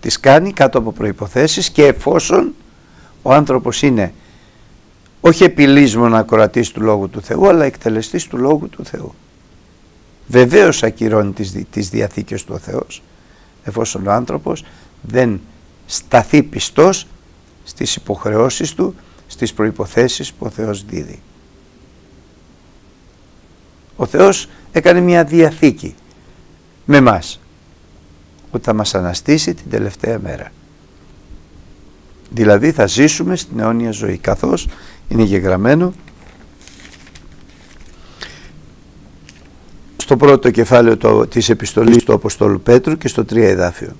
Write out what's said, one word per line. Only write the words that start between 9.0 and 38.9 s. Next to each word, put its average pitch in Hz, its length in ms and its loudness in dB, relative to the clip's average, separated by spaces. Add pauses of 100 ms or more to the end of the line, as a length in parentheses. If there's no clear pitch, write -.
Βεβαίως 127 560 4
ακυρώνει 110 500 -2
τις 95 200 -10
δι-, 101 180 -10
τις 101 180 -8
διαθήκες 104 560 -8
του - 100 -14
ο - 40 -10
Θεός, - 440 -12 (640)
εφόσον 101 420 -8
ο 101 60 0
άνθρωπος - 520 -6 (380)
δεν 113 380 -2 (460)
σταθεί - 560 0
πιστός - 640 0 (580)
στις - 320 -8
υποχρεώσεις 110 760 -2
του, - 200 -4 (320)
στις - 260 -8
προϋποθέσεις 113 800 -4
που - 140 -14
ο 110 40 -8
Θεός 104 340 -10
δίδει. - 360 -14 (2750)
Ο 135 100 -4
Θεός 190 420 2 (240)
έκανε 175 280 2
μια 175 240 4
διαθήκη 156 720 0 (880)
με 143 160 4
μας, 107 400 0 (1120)
ότι 113 140 -8
θα 117 80 -2
μας 107 220 -4
αναστήσει 123 600 -2
την - 160 -16
τελευταία 107 480 -6
μέρα. - 340 -14 (1800)
Δηλαδή 110 420 2
θα 117 140 2
ζήσουμε 147 500 0
στην - 220 -10
αιώνια 113 320 -2
ζωή, 101 260 -6
καθώς - 520 -4 (400)
είναι 113 140 0
γεγραμμένο 101 720 0 (4000)